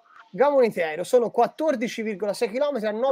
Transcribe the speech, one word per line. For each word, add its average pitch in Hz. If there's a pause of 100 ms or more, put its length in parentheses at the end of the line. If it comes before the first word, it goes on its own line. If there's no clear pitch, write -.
(300)
Gamoniteiro, 196
sono 233
quattordici 240
virgola 208
sei 226
chilometri 262
al 214 (140)